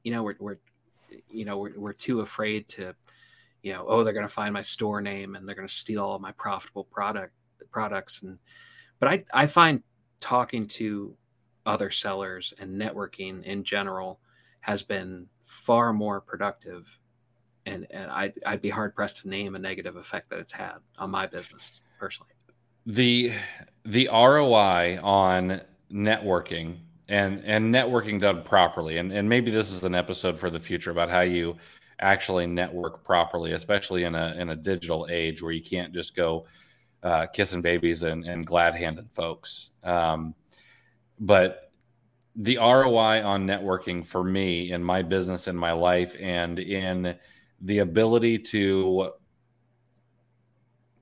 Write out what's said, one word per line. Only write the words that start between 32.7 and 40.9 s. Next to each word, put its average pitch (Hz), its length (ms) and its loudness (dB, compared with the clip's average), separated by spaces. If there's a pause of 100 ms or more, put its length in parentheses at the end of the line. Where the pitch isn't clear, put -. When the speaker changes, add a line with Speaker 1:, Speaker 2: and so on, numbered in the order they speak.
Speaker 2:
properly, 85 500 2
especially 92 500 -2
in 85 120 -2
a, 82 220 -4
in 87 140 -6
a 80 40 -6
digital 82 540 -4
age 82 320 -4
where 82 100 -6
you 82 100 -4
can't 87 320 -8
just 87 220 -10
go, 82 300 -2 (580)
uh, 85 240 2
kissing 90 340 -2
babies 85 420 0
and, 82 220 -4
and 85 200 -8
glad 85 300 2
handing 82 380 -8
folks. - 580 -8 (120)
Um, 80 500 -2 (880)